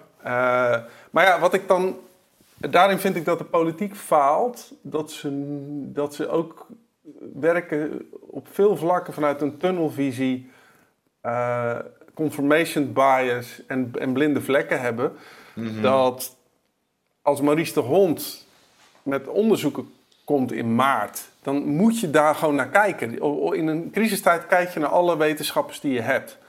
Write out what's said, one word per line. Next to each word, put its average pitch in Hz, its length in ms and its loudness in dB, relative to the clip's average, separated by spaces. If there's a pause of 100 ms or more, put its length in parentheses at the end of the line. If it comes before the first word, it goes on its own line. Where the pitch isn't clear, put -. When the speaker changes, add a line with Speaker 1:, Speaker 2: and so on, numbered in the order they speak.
(220)
Speaker 1:
Eh, 123 600 0 (280)
maar 165 140 4
ja, 175 160 4
wat 175 140 4
ik 190 140 -2
dan, 185 280 2 (600)
daarin 175 420 4
vind 190 180 -2
ik 160 80 -6
dat 170 140 0
de 156 60 -10
politiek 165 520 -2
faalt, 165 760 0 (100)
dat 156 280 -6
ze, - 180 -10 (640)
dat 147 220 -4
ze 156 140 -6
ook 165 380 -4 (680)
werken 151 760 -2 (100)
op - 300 -14
veel 196 260 4
vlakken 175 380 -2
vanuit 147 260 0
een 147 180 -2
tunnelvisie, 131 920 -2 (720)
eh, 120 560 -2 (380)
confirmation 147 800 0
bias 127 760 2
en, 127 320 -4
en 135 140 -2
blinde 135 280 2
vlekken 139 400 0
hebben. 123 320 -2 (420)
Speaker 2:
Mhm. 110 280 -8
Speaker 1:
Dat 127 540 2 (880)
als 131 180 2
Maurice 151 340 2
de 151 60 2
Hond 156 640 0 (560)
met 135 260 -4
onderzoeken 160 640 0 (340)
komt 127 280 0
in 113 220 -2
maart, 123 460 2 (220)
dan 143 240 -4
moet 208 340 2
je 160 100 -2
daar 151 240 6
gewoon 151 200 0
naar 127 140 0
kijken. 175 520 0
O-, 151 260 -2
o-, 170 60 -2
in 165 140 -2
een 160 260 -4
crisistijd 185 540 2
kijk 180 240 2
je 165 100 -6
naar 156 80 0
alle 175 280 2
wetenschappers 156 640 -2
die 143 120 -2
je 120 80 0
hebt. 131 380 -4 (100)